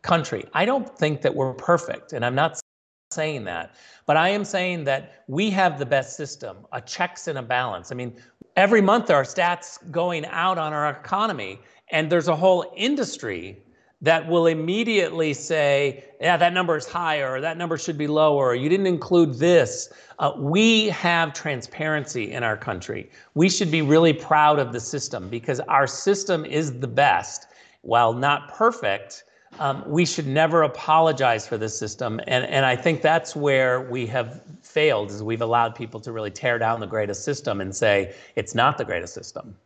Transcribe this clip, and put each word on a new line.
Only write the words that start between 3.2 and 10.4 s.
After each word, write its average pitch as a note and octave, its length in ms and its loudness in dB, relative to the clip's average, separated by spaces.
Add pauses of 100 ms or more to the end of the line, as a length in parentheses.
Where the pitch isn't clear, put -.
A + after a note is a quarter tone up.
that, F2 300 -10 (320)
but D3 100 4
I E3+ 140 4
am G#3 140 -2
saying F3+ 400 -4
that C#3 440 -4
we G3 220 0
have F#3 280 2
the C#3 60 -2
best C3+ 320 0
system, B2 400 -12 (160)
a B2 80 -8
checks - 480 -6
and D3 100 -6
a B2+ 40 -10
balance. A#2 500 -4
I B2+ 40 -8
mean, B2 180 -10 (420)
every G3+ 240 6
month A3 280 4
there D#3 80 6
are C3+ 80 4
stats F3 540 -4 (120)
going E3+ 360 -2
out F3+ 300 -2